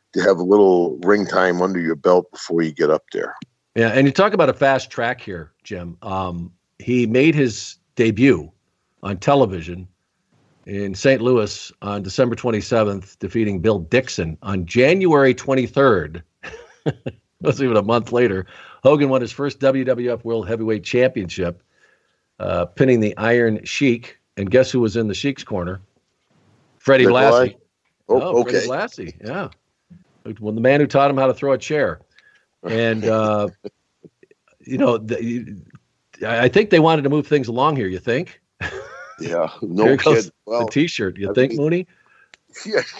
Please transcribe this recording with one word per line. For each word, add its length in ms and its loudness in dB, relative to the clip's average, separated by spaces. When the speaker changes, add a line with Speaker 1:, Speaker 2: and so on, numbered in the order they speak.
Speaker 1:
to 80 -2
have 160 2
a 40 -4
little 600 4
ring 220 2
time 340 0
under 200 -2
your 160 -2
belt 360 2
before 300 -4
you 100 -4
get 180 0
up 220 0
there. 220 -8
Speaker 2:
Yeah, 140 2
and 180 4
you 60 2
talk 200 2
about 160 2
a 60 0
fast 340 0
track 320 -6
here, 320 -14
Jim. 360 -12
Um, 500 -8
he 280 -2
made 280 4
his 420 -4
debut 540 2
on 160 -8
television 680 0
in 300 -6
Saint 260 2
Louis 500 0
on 200 -6
December 320 -2
twenty-seventh, 840 -2
defeating 420 -4
Bill 200 0
Dixon 640 -4
on 220 -6
January 720 2
twenty-third. 880 0
<laughs> 440 -18
It 580 -10
wasn't 200 0
even 120 2
a 60 2
month 300 -2
later. 340 0
Hogan 280 4
won 100 2
his 100 -6
first 300 -8
W 240 2
W 260 -2
F 140 -6
World 240 -4
Heavyweight 360 -2
Championship, 800 -2
uh, 240 -4
pinning 360 2
the 180 -2
Iron 460 0
Sheik. 540 -2
And 120 -6
guess 200 4
who 100 0
was 160 0
in 100 -2
the 80 -4
Sheik's 300 -6
corner? 360 -8
Freddie 260 4
Speaker 1:
Nikolai? 260 6
Speaker 2:
Blassie. 80 -14
Speaker 1:
Oh, 140 4
Speaker 2:
Oh, 200 2
Freddie 160 -2
Speaker 1:
okay. 80 -2
Speaker 2:
Blassie, 480 -8
yeah. 240 -10
Well, 140 -6
the 80 -4
man 180 6
who 60 2
taught 240 4
him 80 0
how 80 2
to 80 2
throw 180 -2
a 60 2
chair. 420 -4
And, 420 0
uh, 440 0
<laughs> 560 -20
you 180 -6
know, 200 2
the, 240 -6
you, 400 -8
I, 180 0
I 40 4
think 220 2
they 100 6
wanted 220 2
to 80 -2
move 160 0
things 220 0
along 280 0
here, 120 -2
you 100 -6
think? 420 -6
<laughs> 100 -10
Speaker 1:
Yeah, 300 -4
no 220 -2
Speaker 2:
Here 120 4
goes 280 2
Speaker 1:
kid. 80 -16
Well, 220 -4
Speaker 2:
the 40 -8
T-shirt. 460 -4
You 140 -6
Speaker 1:
I 20 -6
Speaker 2:
think, 200 0
Speaker 1:
mean, 100 -4
Speaker 2:
Mooney? 240 -2
Speaker 1:
<laughs> 400 -20
Yeah, 160 -2